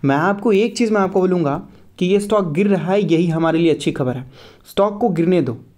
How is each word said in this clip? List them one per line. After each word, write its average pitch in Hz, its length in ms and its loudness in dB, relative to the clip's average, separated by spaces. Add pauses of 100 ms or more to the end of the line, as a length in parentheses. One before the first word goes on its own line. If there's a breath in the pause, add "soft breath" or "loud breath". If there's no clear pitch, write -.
मैं 139 120 2
आपको 202 360 0
एक 202 240 0
चीज़ 226 160 0
मैं 208 80 0
आपको 190 200 0
बोलूँगा 175 480 -2 (300 loud breath)
कि 180 80 -2
ये 196 140 2
स्टॉक 202 320 0
गिर 196 160 0
रहा 180 240 0
है, 190 200 0
यही 170 140 2
हमारे 160 320 0
लिए 170 120 4
अच्छी 147 220 -2
खबर 127 240 -4
है। 135 140 -12 (400 loud breath)
स्टॉक 208 300 0
को 240 80 0
गिरने 170 340 2
दो 123 140 -4 (220)